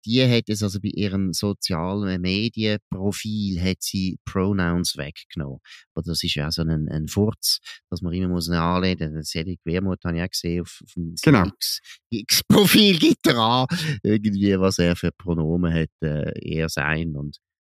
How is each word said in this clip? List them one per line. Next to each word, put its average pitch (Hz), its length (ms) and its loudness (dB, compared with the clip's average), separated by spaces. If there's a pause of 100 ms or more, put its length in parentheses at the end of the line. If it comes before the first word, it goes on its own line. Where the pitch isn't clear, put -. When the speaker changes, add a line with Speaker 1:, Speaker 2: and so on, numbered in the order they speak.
Speaker 1:
die 123 180 4
hat 123 220 4
es 104 160 -2
also 101 180 -2
bei 101 100 -4
ihrem 98 440 -2
sozialen 95 880 -2
Medienprofil 104 1400 -2
hat 92 200 0
sie 95 440 -4
Pronouns 92 720 0
weggenommen. 71 600 -10 (380)
Und 82 120 -6
das 85 160 -4
ist - 120 -4
ja 73 160 -4
so 82 100 -4
ein, 80 260 0
ein 76 200 -4
Furz, - 500 0 (320)
dass 87 140 -8
man 85 100 -4
immer 92 140 0
muss 87 200 -2
anlegen. 85 680 0
Das 78 140 -8
Cedric 85 340 -6
Wermuth 90 400 -2
habe 85 140 -2
ich 85 60 -2
auch 90 60 -6
gesehen, 85 320 -4
auf, - 240 -12
auf - 80 -20
dem 85 260 -8
Speaker 2:
Genau. 127 280 6
Speaker 1:
X, - 320 -6 (320)
X-Profil 196 880 4
gibt 311 260 4
er 127 120 4
an, 120 280 4 (380)
irgendwie, 101 560 2
was 95 180 2
er 87 180 4
für 87 160 -2
Pronomen 82 640 0
hat, 80 160 0 (140)
äh, 76 280 -4 (160)
er 80 220 -2
sein 78 460 -2
und 71 220 -8 (300)